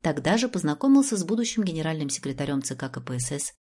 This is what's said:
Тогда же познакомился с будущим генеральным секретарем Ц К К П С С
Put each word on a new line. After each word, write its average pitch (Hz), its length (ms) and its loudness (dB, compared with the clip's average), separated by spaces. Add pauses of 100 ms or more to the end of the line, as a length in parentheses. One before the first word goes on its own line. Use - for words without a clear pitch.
Тогда 151 340 2
же 240 120 2
познакомился 226 680 4
с 190 60 0
будущим 226 400 0
генеральным 160 480 -2
секретарем 139 500 -2
Ц 135 140 -6
К 131 140 -6
К 123 120 -8
П 127 200 -6
С 123 100 -4
С 143 220 -6 (160)